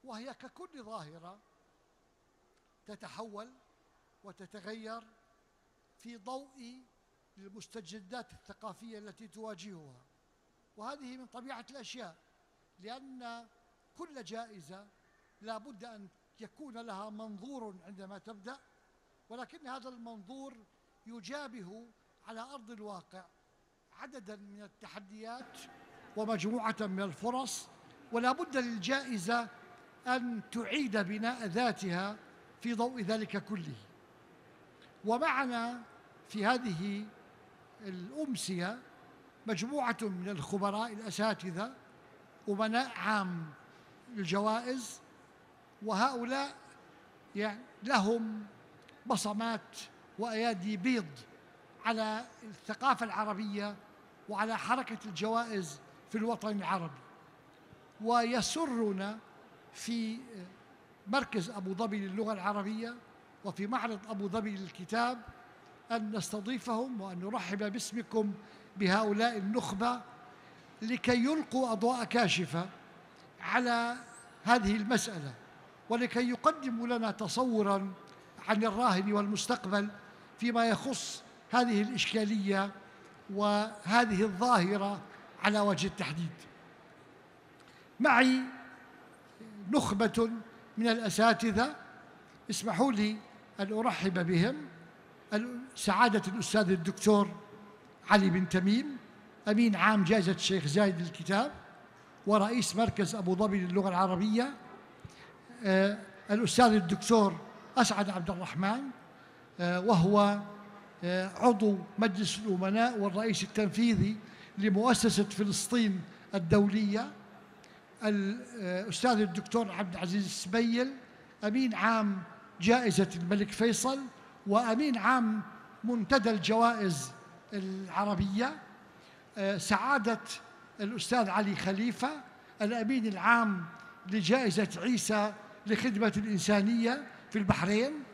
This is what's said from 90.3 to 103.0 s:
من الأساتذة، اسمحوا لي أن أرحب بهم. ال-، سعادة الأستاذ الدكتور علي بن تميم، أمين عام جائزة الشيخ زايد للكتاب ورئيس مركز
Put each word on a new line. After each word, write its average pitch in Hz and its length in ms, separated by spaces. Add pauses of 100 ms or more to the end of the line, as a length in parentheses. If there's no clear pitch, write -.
من 226 100
الأساتذة، 226 880 (720)
اسمحوا 214 420
لي 208 240 (440)
أن 202 120
أرحب 185 540
بهم. 185 300 (800)
ال-، 240 260 (140)
سعادة 208 480 (100)
الأستاذ 208 380
الدكتور 196 600 (800)
علي 196 200
بن 180 180
تميم، 226 480 (520)
أمين 214 280
عام 202 280
جائزة 190 280
الشيخ 170 340
زايد 180 340
للكتاب 190 520 (720)
ورئيس 208 500
مركز 208 380